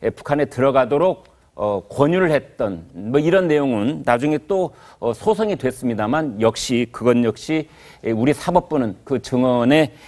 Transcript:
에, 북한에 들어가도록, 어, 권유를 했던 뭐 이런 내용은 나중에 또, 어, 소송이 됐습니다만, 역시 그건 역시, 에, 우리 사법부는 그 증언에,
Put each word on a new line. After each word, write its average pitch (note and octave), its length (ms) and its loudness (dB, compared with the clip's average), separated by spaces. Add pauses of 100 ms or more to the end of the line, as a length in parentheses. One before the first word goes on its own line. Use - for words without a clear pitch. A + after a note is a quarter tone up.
에, A2+ 80 -2
북한에 C#3+ 360 -2
들어가도록, C3+ 880 0 (220)
어, G2+ 320 -2
권유를 E3 420 2
했던 G#2 640 -4
뭐 A2 260 -2
이런 F3 280 2
내용은 C#3+ 580 0
나중에 C#3 420 0
또, F#3 260 -2 (260)
어, A#2 140 -2
소송이 G#3 440 -2
됐습니다만, A#2+ 840 -4
역시 A2+ 500 0
그건 A#2+ 320 2
역시, D3 460 -4 (340)
에, A2+ 80 -2
우리 A#2 220 0
사법부는 D3+ 720 -2
그 B2+ 160 -2
증언에, B2+ 720 2 (140)